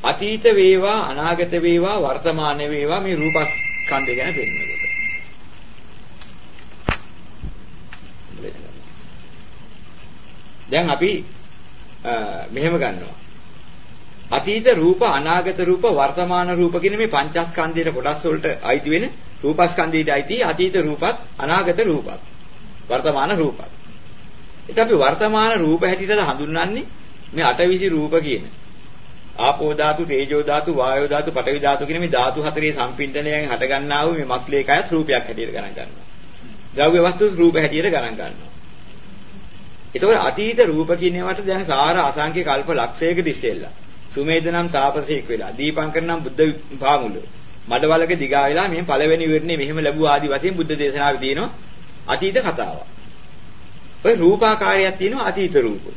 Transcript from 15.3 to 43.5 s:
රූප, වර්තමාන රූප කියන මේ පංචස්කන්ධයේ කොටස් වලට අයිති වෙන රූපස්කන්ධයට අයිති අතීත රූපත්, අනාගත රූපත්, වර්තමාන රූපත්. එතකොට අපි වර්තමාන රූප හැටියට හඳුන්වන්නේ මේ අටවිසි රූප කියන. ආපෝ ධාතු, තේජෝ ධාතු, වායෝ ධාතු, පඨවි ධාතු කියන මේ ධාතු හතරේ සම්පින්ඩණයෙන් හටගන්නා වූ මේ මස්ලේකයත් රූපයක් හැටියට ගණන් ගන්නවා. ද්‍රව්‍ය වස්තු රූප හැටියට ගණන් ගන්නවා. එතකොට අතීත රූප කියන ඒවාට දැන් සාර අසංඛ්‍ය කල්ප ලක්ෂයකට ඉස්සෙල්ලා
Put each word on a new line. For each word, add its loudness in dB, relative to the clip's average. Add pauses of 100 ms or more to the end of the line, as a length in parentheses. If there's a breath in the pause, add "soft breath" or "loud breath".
රූප, 4
වර්තමාන 2
රූප 2
කියන 2
මේ 0
පංචස්කන්ධයේ 0
කොටස් -2
වලට 0
අයිති 0
වෙන 2 (280)
රූපස්කන්ධයට 2
අයිති 0
අතීත 0
රූපත්, 0 (180)
අනාගත 2
රූපත්, 0 (640)
වර්තමාන 0
රූපත්. -2 (920)
එතකොට -2
අපි 4
වර්තමාන 4
රූප 4
හැටියට 2
හඳුන්වන්නේ -2 (460)
මේ -2
අටවිසි 4
රූප 0
කියන. 0 (920)
ආපෝ 2
ධාතු, 2
තේජෝ 0
ධාතු, 0
වායෝ 2
ධාතු, 0
පඨවි 0
ධාතු 2
කියන -2
මේ 0
ධාතු 2
හතරේ 0
සම්පින්ඩණයෙන් -2
හටගන්නා 0
වූ 2
මේ -4
මස්ලේකයත් 2
රූපයක් 2
හැටියට -4
ගණන් -8
ගන්නවා. -10 (640)
ද්‍රව්‍ය 6
වස්තු 4 (100)
රූප 6
හැටියට 2
ගණන් 0
ගන්නවා. -8 (1400)
එතකොට 4
අතීත 2
රූප 4
කියන 2
ඒවාට -2
දැන් 0
සාර 4
අසංඛ්‍ය 0
කල්ප 0
ලක්ෂයකට 0
ඉස්සෙල්ලා -2 (360)